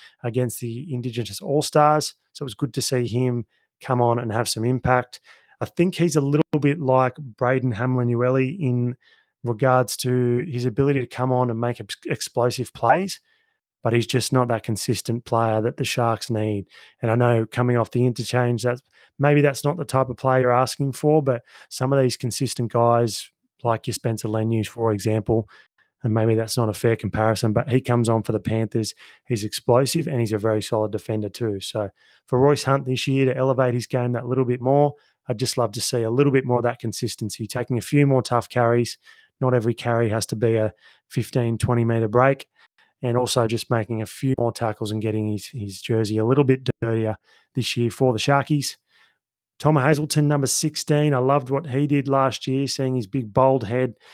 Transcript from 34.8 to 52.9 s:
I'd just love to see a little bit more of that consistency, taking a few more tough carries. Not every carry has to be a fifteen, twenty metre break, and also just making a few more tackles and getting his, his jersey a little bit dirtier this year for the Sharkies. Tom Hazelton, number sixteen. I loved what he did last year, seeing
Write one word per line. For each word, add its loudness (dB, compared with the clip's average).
I'd -4
just -2
love 0
to -8
see -2
a -2
little 4
bit 2
more 0
of 0
that -2
consistency, -6
taking -4
a -4
few 2
more 2
tough -2
carries. 0
Not 2
every 2
carry 0
has -2
to -6
be 2
a 0
fifteen, -2
twenty 0
metre 0
break, 2
and -2
also 2
just -4
making -2
a -6
few -2
more 0
tackles -6
and -4
getting -2
his, -6
his -10
jersey -2
a 0
little 4
bit 2
dirtier -2
this -4
year 0
for 2
the -2
Sharkies. 0
Tom 4
Hazelton, 2
number 2
sixteen. 0
I 2
loved 2
what -2
he 0
did 0
last 0
year, -2
seeing -2